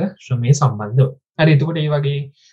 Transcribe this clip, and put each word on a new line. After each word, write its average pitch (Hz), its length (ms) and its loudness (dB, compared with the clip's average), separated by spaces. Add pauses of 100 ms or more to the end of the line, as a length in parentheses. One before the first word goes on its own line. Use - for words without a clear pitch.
(180)
ශ්‍රමය 120 340 -2
සම්බන්ධව. 117 560 0 (300)
හරි, 160 140 4
එතකොට 151 240 0
ඒ 151 120 -2
වගේ, 147 320 -2 (320)